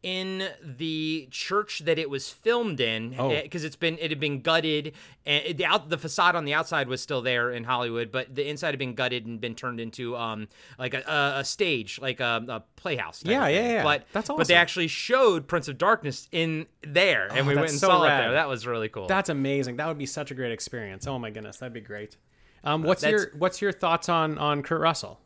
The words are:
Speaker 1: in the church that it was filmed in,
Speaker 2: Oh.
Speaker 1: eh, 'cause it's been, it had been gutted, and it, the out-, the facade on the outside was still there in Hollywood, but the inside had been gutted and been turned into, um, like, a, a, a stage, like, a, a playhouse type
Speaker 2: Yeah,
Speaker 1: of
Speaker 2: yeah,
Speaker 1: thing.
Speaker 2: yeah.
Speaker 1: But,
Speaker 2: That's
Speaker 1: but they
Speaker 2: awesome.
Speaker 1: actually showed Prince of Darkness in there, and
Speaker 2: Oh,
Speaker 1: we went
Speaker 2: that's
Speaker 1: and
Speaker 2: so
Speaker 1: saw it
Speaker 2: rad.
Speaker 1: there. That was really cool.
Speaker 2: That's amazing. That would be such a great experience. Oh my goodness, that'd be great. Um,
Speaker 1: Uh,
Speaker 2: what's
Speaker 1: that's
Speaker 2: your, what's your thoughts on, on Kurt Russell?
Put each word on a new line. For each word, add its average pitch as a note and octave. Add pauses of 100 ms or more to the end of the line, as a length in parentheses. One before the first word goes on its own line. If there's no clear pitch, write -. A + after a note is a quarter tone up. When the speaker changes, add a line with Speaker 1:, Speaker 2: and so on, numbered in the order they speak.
Speaker 1:
in F#3+ (160)
the D#3
church G#3
that D#3+
it D3+
was C3+
filmed A3+
in, A2+
Speaker 2:
Oh. C3
Speaker 1:
eh, D3
'cause D#3+
it's D3+
been, E3
it D#3+
had D3
been C#3+
gutted, D#3 (340)
and D3
it, E3
the F3
out-, D#3
the E3
facade F3
on D#3+
the C#3+
outside D#3
was B2+
still C3
there B2
in A#2+
Hollywood, A#2+
but C3
the C#3
inside D3
had C#3
been B2+
gutted B2
and A#2
been A#2
turned A#2+
into, A#2
um, A2 (320)
like, B2+
a, C3
a, C#3+
a -
stage, C#3
like, B2+
a, A#2
a A2+ (180)
playhouse A#2+
type E3+
Speaker 2:
Yeah, B3+
Speaker 1:
of C#3+
Speaker 2:
yeah, F#3+
Speaker 1:
thing. A#3+
Speaker 2:
yeah. G3+
Speaker 1:
But, D3
Speaker 2:
That's A3
Speaker 1:
but D4 (100)
they F3
Speaker 2:
awesome. E3+
Speaker 1:
actually E3+
showed G#3
Prince E3
of C#3
Darkness F3
in D#3+ (160)
there, D3
and A2+
Speaker 2:
Oh, -
Speaker 1:
we C#3
went C#3+
Speaker 2:
that's D#3
Speaker 1:
and C#3
Speaker 2:
so G3
Speaker 1:
saw F3+
it D#3+
Speaker 2:
rad. C#3
Speaker 1:
there. A2+
That D3
was A#2+
really A2+
cool. G2+
Speaker 2:
That's F#3+
amazing. C#3
That D3+
would D#3
be C3+
such D3
a -
great B2
experience. G#2+
Oh C3
my A#2
goodness, G#2+
that'd B2
be A#2
great. G#2 (460)
Um, D#3
Speaker 1:
Uh, D3+
Speaker 2:
what's F3+
Speaker 1:
that's -
Speaker 2:
your, G#3
what's F3+
your G3+
thoughts E3+
on, D#3+
on D3
Kurt E3
Russell? -